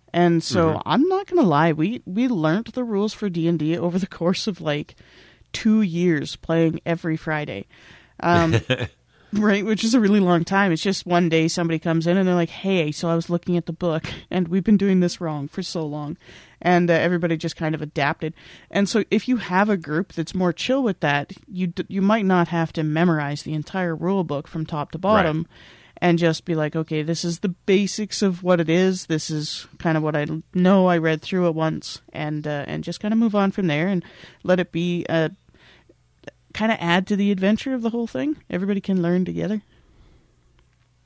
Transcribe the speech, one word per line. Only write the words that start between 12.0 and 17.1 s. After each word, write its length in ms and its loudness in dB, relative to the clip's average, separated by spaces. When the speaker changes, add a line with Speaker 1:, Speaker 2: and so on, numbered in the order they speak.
Speaker 1:
in 80 4
and 100 2
they're 100 4
like, 140 2
"Hey, 440 -2
so 160 -4
I 60 2
was 140 -2
looking 280 0
at 80 -4
the 80 -8
book 320 -4
and 160 0
we've 160 0
been 140 4
doing 240 2
this 180 -2
wrong 300 -6
for 140 -8
so 220 -6
long." 300 -8
And, 300 4
uh, 20 4
everybody 440 2